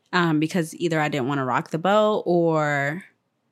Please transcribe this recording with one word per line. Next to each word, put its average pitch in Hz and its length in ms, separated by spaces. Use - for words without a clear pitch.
Um, 170 260
because 160 360
either 165 260
I 151 80
didn't 143 180
wanna 139 180
rock 127 260
the 165 60
boat 214 480
or, 156 800